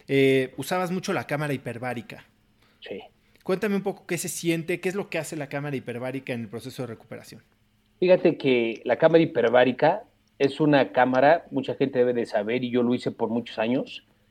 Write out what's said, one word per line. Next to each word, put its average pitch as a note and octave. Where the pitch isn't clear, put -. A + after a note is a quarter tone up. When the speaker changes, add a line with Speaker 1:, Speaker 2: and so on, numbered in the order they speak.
Speaker 1:
eh, C3+
usabas F3+
mucho F#3
la C3
cámara D3
hiperbárica. B2
Speaker 2:
Sí. -
Speaker 1:
Cuéntame G3
un F#3+
poco G3
qué F3
se F3
siente, E3
qué F#3+
es F3+
lo G3+
que E3+
hace D#3+
la D3
cámara C#3+
hiperbárica B2+
en A#2
el A2
proceso A#2
de A#2+
recuperación. A2+
Speaker 2:
Fíjate F3+
que A#2
la A#2+
cámara D#3+
hiperbárica B2+
es C#3
una D3
cámara, B2+
mucha C3
gente C3+
debe B2
de A#2
saber, A2+
y B2
yo B2
lo A#2+
hice B2
por A#2
muchos A#2
años, A#2+